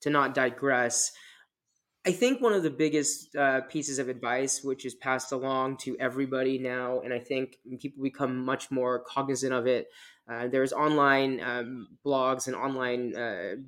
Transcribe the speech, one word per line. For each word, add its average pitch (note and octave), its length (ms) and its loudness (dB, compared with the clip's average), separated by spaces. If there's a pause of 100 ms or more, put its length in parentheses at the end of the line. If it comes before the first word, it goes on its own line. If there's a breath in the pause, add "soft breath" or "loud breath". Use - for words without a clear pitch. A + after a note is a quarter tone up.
to D3 80 0
not C#3 240 4
digress, B2+ 800 2 (960 loud breath)
I F3+ 60 4
think B3+ 260 2
one A#3 140 4
of F#3+ 100 4
the D#3 60 2
biggest, D3 640 0
uh, C3+ 260 4
pieces C#3 380 -4
of B2+ 80 -2
advice, B2+ 560 -2
which C3+ 220 -4
is A#2+ 100 -8
passed C3 380 -2
along C3 460 -2
to B2+ 200 -6
everybody C3 580 0
now, B2+ 440 -4
and B2+ 120 -6
I A#2+ 60 -2
think C3 380 -4 (240)
people C#3 200 -10
become B2+ 440 -2
much C3+ 260 -2
more B2+ 280 0
cognizant C3+ 520 -2
of B2 160 2
it, B2 200 2 (440 loud breath)
uh, A#2 160 -4
there's C3 240 2
online, C#3 720 4
um, A#2+ 460 -6 (160)
blogs C3 420 0
and B2+ 80 -4
online, B2 580 -2
uh, G2+ 420 -6 (120)